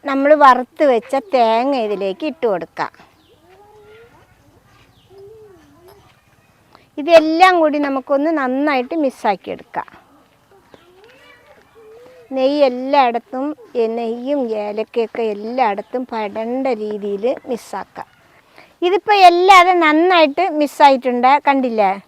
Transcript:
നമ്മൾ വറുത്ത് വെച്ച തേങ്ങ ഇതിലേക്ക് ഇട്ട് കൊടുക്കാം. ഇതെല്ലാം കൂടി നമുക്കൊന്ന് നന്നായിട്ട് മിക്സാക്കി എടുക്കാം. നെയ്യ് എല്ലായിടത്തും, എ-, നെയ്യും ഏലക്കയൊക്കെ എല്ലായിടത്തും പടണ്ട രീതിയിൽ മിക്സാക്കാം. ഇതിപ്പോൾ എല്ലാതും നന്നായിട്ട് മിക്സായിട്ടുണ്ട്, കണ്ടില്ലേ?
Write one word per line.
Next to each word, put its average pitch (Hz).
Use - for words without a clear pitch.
നമ്മൾ 277
വറുത്ത് 254
വെച്ച 233
തേങ്ങ 240
ഇതിലേക്ക് 196
ഇട്ട് 247
കൊടുക്കാം. 170
ഇതെല്ലാം 330
കൂടി 302
നമുക്കൊന്ന് 277
നന്നായിട്ട് 269
മിക്സാക്കി 214
എടുക്കാം. -
നെയ്യ് 277
എല്ലായിടത്തും, 254
എ-, 226
നെയ്യും 240
ഏലക്കയൊക്കെ 214
എല്ലായിടത്തും 226
പടണ്ട 226
രീതിയിൽ 208
മിക്സാക്കാം. -
ഇതിപ്പോൾ 403
എല്ലാതും 359
നന്നായിട്ട് 311
മിക്സായിട്ടുണ്ട്, 262
കണ്ടില്ലേ? 233